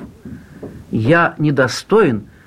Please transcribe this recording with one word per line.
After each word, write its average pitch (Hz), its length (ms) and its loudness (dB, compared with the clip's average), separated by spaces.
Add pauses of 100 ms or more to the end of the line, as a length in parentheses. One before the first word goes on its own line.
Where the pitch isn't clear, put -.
(920)
«Я 147 460 2
недостоин, 139 840 2 (240)